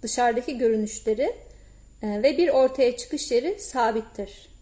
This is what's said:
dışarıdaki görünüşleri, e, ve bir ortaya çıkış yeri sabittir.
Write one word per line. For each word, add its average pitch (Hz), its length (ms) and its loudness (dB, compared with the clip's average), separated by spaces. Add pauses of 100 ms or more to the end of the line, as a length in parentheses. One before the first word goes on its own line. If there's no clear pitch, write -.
dışarıdaki 240 560 0
görünüşleri, 220 760 0 (680)
e, 208 200 -4
ve 302 140 4
bir 349 120 2
ortaya 262 480 2
çıkış - 340 -6
yeri 302 280 0
sabittir. 220 880 -4 (120)